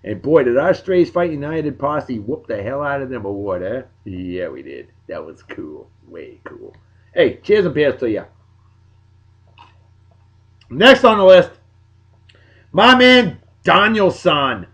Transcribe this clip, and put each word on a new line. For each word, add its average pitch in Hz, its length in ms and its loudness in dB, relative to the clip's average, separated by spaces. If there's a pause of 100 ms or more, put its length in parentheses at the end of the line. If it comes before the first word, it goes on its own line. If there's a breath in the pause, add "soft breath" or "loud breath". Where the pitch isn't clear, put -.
And 98 180 -10
boy, 143 220 2
did 120 120 0
our 170 160 0
Strays 180 380 0
Fight 175 220 -2
United 147 460 -8
posse 139 420 -6
whoop 127 260 -10
the 104 160 -8
hell 139 200 -8
out 139 200 -6
of 127 80 -12
them 110 160 -10
or 101 80 -8
what, 98 280 -8
eh? 117 200 -8 (220)
Yeah, 90 440 -10
we 67 140 -16
did. 67 260 -18 (200)
That 80 140 -12
was 78 200 -20
cool. - 480 -18 (180)
Way 80 360 -20
cool. - 300 -20 (380)
Hey, 151 300 -2
cheers 208 240 0
and 143 80 -6
beers 143 260 0
to 123 80 -4
ya. 98 160 -6 (2500)
Next 247 360 4
on 220 140 4
the 196 60 2
list, 185 260 6 (1200 soft breath)
my 240 240 6
man 247 420 4 (240)
Daniel-san. 170 1120 0